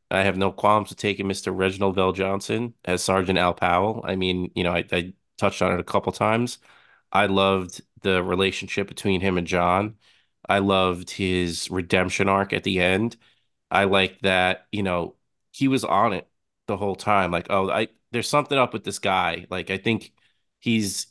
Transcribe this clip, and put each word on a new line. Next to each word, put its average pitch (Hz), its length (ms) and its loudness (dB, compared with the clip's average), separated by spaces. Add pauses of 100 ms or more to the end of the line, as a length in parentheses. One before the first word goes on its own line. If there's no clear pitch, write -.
(120)
I 95 100 2
have 95 160 0
no 95 140 0
qualms 104 380 2
with - 100 -18
taking 98 280 -2
Mister 95 240 -4
Reginald 95 460 0
VelJohnson 98 760 -2 (120)
as 90 180 -2
Sergeant 95 360 2
Al 90 160 2
Powell. 92 500 0
I 95 100 -2
mean, 92 400 -2
you 92 80 -2
know, 87 80 0
I, 87 200 -2
I 90 220 -4 (260)
touched 98 240 0
on 92 100 2
it 90 60 -2
a - 40 -6
couple - 280 -2
times. 113 480 -2 (520)
I 101 140 2
loved 98 560 2 (240)
the 92 180 2
relationship 95 640 -2
between 95 340 -2
him 92 160 2
and 87 100 -2
John. 90 500 2 (520)
I 101 100 4
loved 92 520 0
his 90 600 -2
redemption 92 580 0
arc 98 240 2
at 101 100 -2
the 92 180 -2
end. 95 360 0 (540)
I 95 140 4
liked 95 380 2
that, 92 480 2
you 101 120 -4
know, 90 320 -2 (360)
he - 160 -2
was 131 160 0
on 101 300 2
it 87 140 -6 (400)
the 104 100 -4
whole 98 180 -4
time. 98 360 2
Like, 87 180 -4
"Oh, 95 220 0
I, 110 180 0 (220)
there's 117 180 -4
something 143 280 0
up 123 160 0
with 110 120 -8
this - 140 -8
guy." 90 520 -2
Like, 90 200 -8
I 95 80 -4
think 110 340 -4 (460)
he's, 110 520 -2